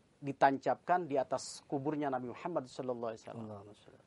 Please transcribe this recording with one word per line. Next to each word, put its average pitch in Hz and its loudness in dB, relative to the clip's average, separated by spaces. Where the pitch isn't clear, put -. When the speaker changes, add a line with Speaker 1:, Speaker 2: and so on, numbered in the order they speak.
Speaker 1:
ditancapkan 139 4
di 139 0
atas - -2
kuburnya 147 0
Nabi 127 -2
Muhammad 160 -2
sallallahu 123 -4
alaihi 110 -12
wasallam. 110 -10
Speaker 2:
Allahumma 104 -12
shalli. - -20